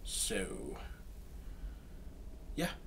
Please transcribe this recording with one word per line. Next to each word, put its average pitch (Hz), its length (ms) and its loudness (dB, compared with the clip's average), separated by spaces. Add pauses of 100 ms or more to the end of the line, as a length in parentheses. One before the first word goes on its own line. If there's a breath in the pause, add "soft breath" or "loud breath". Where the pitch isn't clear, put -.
so, - 720 4 (1800 loud breath)
yeah. 170 140 6 (180)